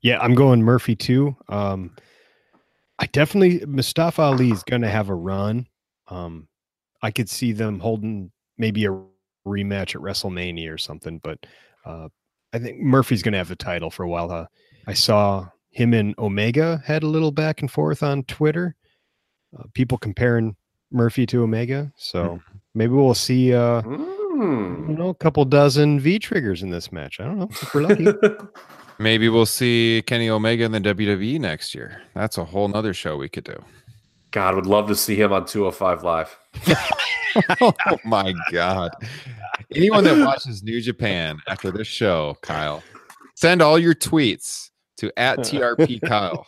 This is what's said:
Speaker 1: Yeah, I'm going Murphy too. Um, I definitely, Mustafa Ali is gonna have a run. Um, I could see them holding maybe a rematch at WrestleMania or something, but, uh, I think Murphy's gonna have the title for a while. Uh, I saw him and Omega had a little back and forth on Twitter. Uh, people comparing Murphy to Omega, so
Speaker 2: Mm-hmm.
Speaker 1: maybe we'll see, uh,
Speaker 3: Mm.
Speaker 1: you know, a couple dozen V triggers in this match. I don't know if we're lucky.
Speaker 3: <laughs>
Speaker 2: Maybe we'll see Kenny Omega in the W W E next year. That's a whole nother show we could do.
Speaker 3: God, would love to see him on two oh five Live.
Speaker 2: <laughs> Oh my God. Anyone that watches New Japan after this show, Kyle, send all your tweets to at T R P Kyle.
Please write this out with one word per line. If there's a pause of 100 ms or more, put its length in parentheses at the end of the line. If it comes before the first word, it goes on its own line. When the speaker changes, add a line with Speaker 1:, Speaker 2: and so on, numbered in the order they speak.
Speaker 1:
Yeah,
I'm
going
Murphy
too. (140)
Um, (1040)
I
definitely,
Mustafa
Ali
is
gonna
have
a
run. (400)
Um, (560)
I
could
see
them
holding (260)
maybe
a (460)
rematch
at
WrestleMania
or
something,
but, (400)
uh, (440)
I
think
Murphy's
gonna
have
the
title
for
a
while.
Uh, (420)
I
saw (240)
him
and
Omega
had
a
little
back
and
forth
on
Twitter. (840)
Uh, (100)
people
comparing (360)
Murphy
to
Omega,
so
Speaker 2:
Mm-hmm. (180)
Speaker 1:
maybe
we'll
see,
uh,
Speaker 3:
Mm.
Speaker 1:
you
know,
a
couple
dozen
V
triggers
in
this
match.
I
don't
know
if
we're
lucky.
Speaker 3:
<laughs>
Speaker 2:
Maybe
we'll
see
Kenny
Omega
in
the
W
W
E
next
year. (140)
That's
a
whole
nother
show
we
could
do. (760)
Speaker 3:
God,
would
love
to
see
him
on
two
oh
five
Live. (300)
Speaker 2:
<laughs> (840)
Oh (300)
my (180)
God. (840)
Anyone
that
watches
New
Japan
after
this
show,
Kyle, (540)
send
all
your
tweets (260)
to
at
T
R
P
Kyle.